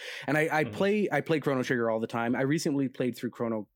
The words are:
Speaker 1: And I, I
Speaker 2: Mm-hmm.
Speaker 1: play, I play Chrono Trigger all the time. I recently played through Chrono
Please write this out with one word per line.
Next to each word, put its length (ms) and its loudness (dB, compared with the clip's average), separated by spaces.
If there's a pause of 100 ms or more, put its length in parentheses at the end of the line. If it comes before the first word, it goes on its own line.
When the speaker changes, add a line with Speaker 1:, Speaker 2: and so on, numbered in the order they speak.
(260)
Speaker 1:
And 100 0
I, 160 2
I 120 2
Speaker 2:
Mm-hmm. 100 -4
Speaker 1:
play, 380 2
I 100 2
play 180 0
Chrono 220 0
Trigger 300 2
all 80 0
the 80 -2
time. 280 0
I 60 0
recently 480 0
played 260 -2
through 140 -6
Chrono 460 -4